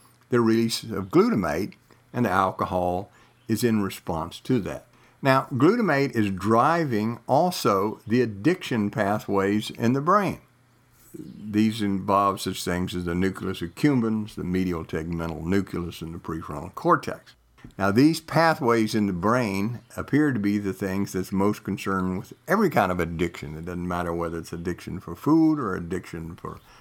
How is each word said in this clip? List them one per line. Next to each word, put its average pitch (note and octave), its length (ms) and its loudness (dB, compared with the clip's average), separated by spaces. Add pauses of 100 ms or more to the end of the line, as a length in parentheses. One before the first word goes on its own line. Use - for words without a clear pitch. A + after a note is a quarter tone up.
(320)
the A#2+ 100 4
release A2+ 420 2
of G#2+ 280 -8
glutamate, G#2+ 640 2 (360)
and B2 140 0
the G2+ 40 0
alcohol F#2 800 0 (380)
is A2+ 160 0
in A2 180 4
response E2+ 600 -6
to B2+ 180 0
that. D2+ 260 -8 (360)
Now, C3+ 320 2
glutamate D3 600 2
is G#2 180 2
driving A#2 880 2 (120)
also A#2+ 760 2
the A#2 160 2
addiction A2 680 0
pathways G2+ 800 0
in A#2 240 0
the C#3 80 0
brain. F#3 400 2 (760)
These G#2+ 640 0
involve G2 600 2
such F#2+ 240 -4
things F2+ 280 -2
as F2 120 -4
the E2+ 100 -2
nucleus F#2+ 460 0
accumbens, A2 760 0
the - 80 -8
medial F2+ 400 0
tegmental E2 640 -4
nucleus, F2+ 560 -2
and D#2+ 120 -10
the - 60 -12
prefrontal D#2+ 560 -10
cortex. - 600 0 (420)
Now, G2 140 2
these D3 280 6
pathways B2+ 760 2
in G#2 140 2
the G2 60 0
brain G#2 680 0 (160)
appear C#3+ 360 0
to A#2 80 -2
be G2+ 180 0
the G2+ 160 -2
things F#2+ 400 -4
that's F#2 180 -4
most G2+ 320 0
concerned F#2 560 -2
with - 140 -16 (140)
every G3 220 2
kind G2 220 2
of F2+ 80 -2
addiction. E2 580 -4
It D#2+ 80 -12
doesn't F2 220 -8
matter F2 260 -4
whether E2+ 240 -4
it's E2 160 -10
addiction E2+ 460 -8
for E2+ 160 -12
food D#3 420 4
or G#2 180 -4
addiction E2+ 600 -8
for - 240 -12 (220)